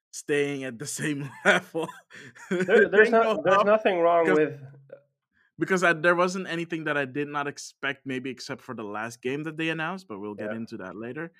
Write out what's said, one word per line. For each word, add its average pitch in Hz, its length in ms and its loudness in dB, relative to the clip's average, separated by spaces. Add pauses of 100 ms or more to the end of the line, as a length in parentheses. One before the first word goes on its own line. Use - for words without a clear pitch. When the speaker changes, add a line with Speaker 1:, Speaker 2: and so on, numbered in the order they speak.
(120)
Speaker 1:
staying 143 520 -2
at 127 140 -10
the - 80 -12
<laughs> - 140 -8
same 143 300 -4 (140)
level. 165 440 0 (320)
<laughs> - 300 -20 (160)
Speaker 2:
There, 196 220 6
there's 214 220 6
Speaker 1:
Didn't - 20 2
Speaker 2:
no-, 220 320 4
Speaker 1:
go - 0 -
Speaker 2:
there's 190 180 6
Speaker 1:
up - 20 0
Speaker 2:
nothing 208 360 4
wrong 170 300 6
Speaker 1:
because - 20 4
Speaker 2:
with 151 280 2 (1000)
Speaker 1:
because 175 260 0
I, 170 80 6
there 170 240 4
wasn't 185 320 0
anything 165 360 -6
that 151 120 -2
I 143 80 0
did 143 240 -4
not 147 180 -6
expect, 139 600 -8
maybe 131 240 -6
except 123 320 -12
for 127 120 -14
the 113 100 -10
last 107 380 -10
game 143 220 -4
that 160 120 -10
they 160 140 -4
announced, 165 380 -8
but 104 120 -10
we'll 104 140 -8
get 107 180 -8
Speaker 2:
Yeah. - 20 -8
Speaker 1:
into 113 240 -10
that 92 180 -12
later. 127 440 -10